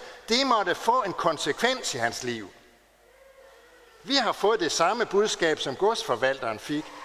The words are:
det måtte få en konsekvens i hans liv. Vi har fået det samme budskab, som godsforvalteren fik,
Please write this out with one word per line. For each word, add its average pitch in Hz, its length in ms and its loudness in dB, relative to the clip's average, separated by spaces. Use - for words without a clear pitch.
det 254 180 2
måtte 208 280 2
få 240 280 2
en 190 100 -2
konsekvens 170 800 -2
i 131 40 -6
hans 117 240 -2
liv. 117 280 -6
Vi 226 120 -2
har 233 180 2
fået 214 280 2
det - 120 0
samme 196 340 2
budskab, 180 520 2
som 131 180 -6
godsforvalteren 131 800 0
fik, 147 260 -4